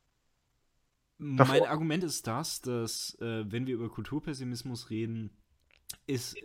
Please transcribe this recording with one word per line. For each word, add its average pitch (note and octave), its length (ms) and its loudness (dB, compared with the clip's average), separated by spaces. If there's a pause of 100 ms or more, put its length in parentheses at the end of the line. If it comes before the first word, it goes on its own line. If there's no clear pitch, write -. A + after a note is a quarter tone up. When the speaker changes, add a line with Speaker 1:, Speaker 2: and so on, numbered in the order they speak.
(1200)
Speaker 1:
Mein D3 180 -4
Speaker 2:
Davor. C3+ 320 8
Speaker 1:
Argument D#3 360 2
ist - 220 -4
das, B2 340 -2
dass, A#2 600 -4
äh, A2 300 -2
wenn A#2+ 160 -2
wir B2+ 80 0
über A2+ 140 -4
Kulturpessimismus B2+ 1040 -6
reden, A2+ 400 -4 (760)
ist, C3 380 -4